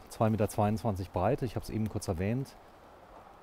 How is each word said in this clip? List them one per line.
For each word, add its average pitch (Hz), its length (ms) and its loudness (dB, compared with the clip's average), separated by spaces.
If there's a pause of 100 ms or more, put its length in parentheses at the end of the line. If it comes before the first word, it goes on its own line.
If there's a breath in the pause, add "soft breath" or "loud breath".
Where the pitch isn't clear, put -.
zwei 110 220 2
Meter 107 180 2
zweiundzwanzig 104 640 0
Breite, 113 340 2
ich 107 100 -4
hab's - 140 -6
eben 107 180 -2
kurz 104 200 -6
erwähnt. 104 480 -2 (880)